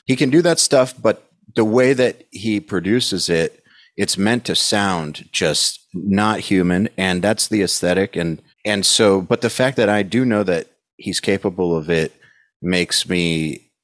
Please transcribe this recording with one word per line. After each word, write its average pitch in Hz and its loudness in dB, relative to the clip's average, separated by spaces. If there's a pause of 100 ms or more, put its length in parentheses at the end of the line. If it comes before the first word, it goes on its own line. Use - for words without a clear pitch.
he 131 0
can 135 0
do 151 4
that 165 2
stuff, 127 2
but - -2 (260)
the 117 4
way 127 4
that 123 0
he 104 -4
produces 98 -2
it, 82 -2 (320)
it's 98 -2
meant 117 0
to 90 -2
sound 90 -2
just - -2 (140)
not 98 0
human. 92 0
And 92 -2
that's 104 0
the 107 0
aesthetic. 90 -2
And, 82 -4 (240)
and 104 -2
so, 98 4
but 113 -2
the 117 0
fact 131 -2
that 113 4
I 104 2
do 110 -2
know 107 2
that 87 -2 (300)
he's - -6
capable 92 0
of 78 -6
it 80 0 (480)
makes 90 -2
me 85 -2 (120)